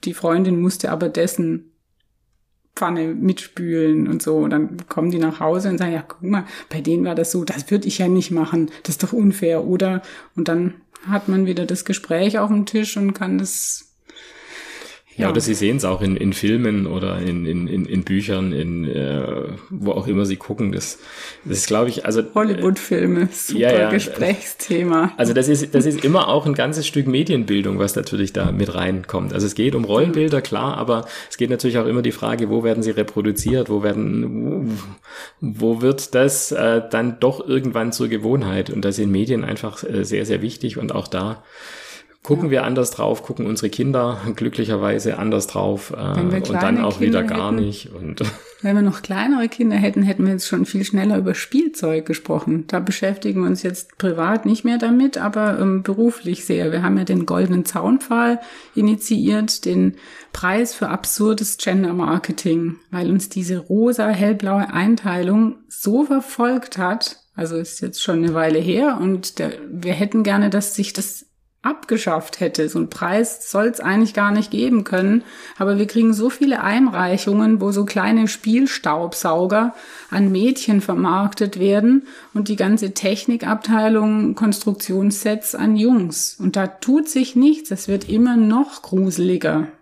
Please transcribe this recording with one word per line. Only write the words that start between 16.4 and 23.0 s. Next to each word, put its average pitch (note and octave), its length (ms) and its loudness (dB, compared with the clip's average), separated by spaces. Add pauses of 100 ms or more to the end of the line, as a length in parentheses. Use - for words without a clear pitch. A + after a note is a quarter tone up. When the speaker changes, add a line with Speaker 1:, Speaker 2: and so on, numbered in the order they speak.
Speaker 2:
oder F#2 320 -4
in, F2 300 -2
in, F2 200 -2
in, F2+ 180 -2
in F#2+ 180 -2
Büchern, G2 480 -2
in, E2 340 -4
äh, C#2 600 -4 (240)
wo G2 220 -4
auch G2 120 -4
immer G2+ 220 0
sie F#2+ 80 -2
gucken. G#2 360 -4
Das, - 280 -8 (440)
das G2+ 140 -6
ist, - 100 -2
glaub A2 200 2
ich, - 180 -6
also, A2 160 2 (140)
Speaker 1:
Hollywood-Filme, F#3 960 2